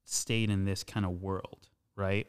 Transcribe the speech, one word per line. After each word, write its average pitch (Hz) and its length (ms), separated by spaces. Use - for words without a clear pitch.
stayed 113 460
in 98 140
this 98 200
kind 104 220
of 90 160
world, - 460
right? 101 320